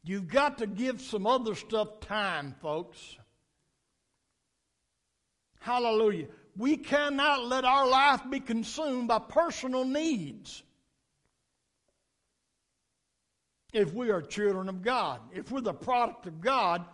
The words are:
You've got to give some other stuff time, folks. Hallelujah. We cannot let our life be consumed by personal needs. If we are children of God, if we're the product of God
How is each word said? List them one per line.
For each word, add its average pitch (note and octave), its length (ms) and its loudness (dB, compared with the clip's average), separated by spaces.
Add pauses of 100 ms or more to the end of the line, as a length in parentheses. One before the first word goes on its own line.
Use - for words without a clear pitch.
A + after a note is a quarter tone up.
You've F#3 260 -6
got C#4 300 2
to A3+ 80 -4
give A#3+ 340 -4
some G3+ 260 -4
other A#3 260 2
stuff G#3+ 460 -4
time, F3 640 -4
folks. D#3+ 560 -8 (2500)
Hallelujah. A3 680 2 (280)
We C4 220 2
cannot C#4+ 680 2
let B3+ 200 0
our C4 220 6
life C4+ 420 6
be C4+ 100 -2
consumed B3 720 -2
by A3 100 4
personal C4 680 0
needs. C4 760 -4 (3000)
If F#3+ 200 2
we A#3 160 -2
are F#3 120 2
children F#3+ 480 -2
of F#3 120 -8
God, F#3 400 -2 (120)
if F#3+ 180 -10
we're C4+ 100 -4
the G3+ 120 -2
product A#3+ 520 -2
of D#3+ 160 -12
God F#3+ 420 2 (100)